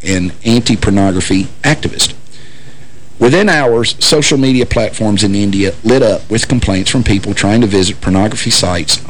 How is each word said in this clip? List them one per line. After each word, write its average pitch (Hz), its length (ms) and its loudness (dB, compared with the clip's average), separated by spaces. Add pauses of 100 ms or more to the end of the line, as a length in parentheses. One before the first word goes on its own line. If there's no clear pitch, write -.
an 90 280 -2 (120)
anti-pornography 98 1000 2 (180)
activist. - 540 -2 (1000)
Within 156 300 4
hours, 120 560 2
social 151 340 2
media 131 280 2
platforms 107 580 0
in 98 120 0
India 98 360 0 (140)
lit 127 180 4
up 104 260 0
with 110 200 -2
complaints 101 420 0
from 131 100 0
people 101 320 0
trying 104 280 2
to 117 60 4
visit 95 340 0
pornography 107 480 0
sites 87 600 -2